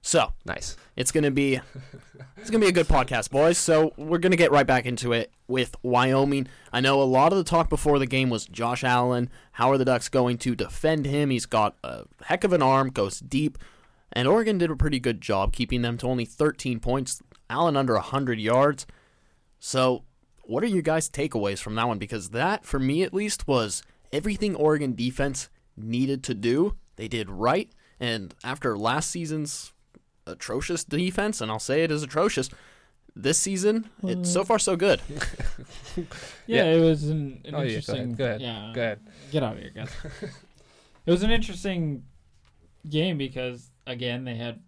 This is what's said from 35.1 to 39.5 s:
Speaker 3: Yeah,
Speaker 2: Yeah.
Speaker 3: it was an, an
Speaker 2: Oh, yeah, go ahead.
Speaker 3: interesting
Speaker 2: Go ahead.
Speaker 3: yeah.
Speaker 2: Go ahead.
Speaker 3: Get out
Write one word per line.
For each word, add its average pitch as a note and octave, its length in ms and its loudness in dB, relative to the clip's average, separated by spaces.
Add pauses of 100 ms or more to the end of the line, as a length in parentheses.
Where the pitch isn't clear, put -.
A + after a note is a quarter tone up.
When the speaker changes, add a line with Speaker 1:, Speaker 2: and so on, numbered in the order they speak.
Speaker 3:
Yeah, E3+ 80 -6 (420)
Speaker 2:
Yeah. A3+ 160 2 (100)
Speaker 3:
it E3 60 6
was D#3+ 240 4
an, D3 420 -4
an D3 100 -14
Speaker 2:
Oh, D3 60 -4
yeah, - 0 -
go - 0 -
ahead. C3+ 60 -2
Speaker 3:
interesting B2 460 -4
Speaker 2:
Go C3 120 -4
ahead. G#2+ 160 -4
Speaker 3:
yeah. A2+ 320 -10
Speaker 2:
Go A#2+ 80 -4
ahead. G#2+ 180 -4 (320)
Speaker 3:
Get C#3+ 120 0
out A2+ 100 -4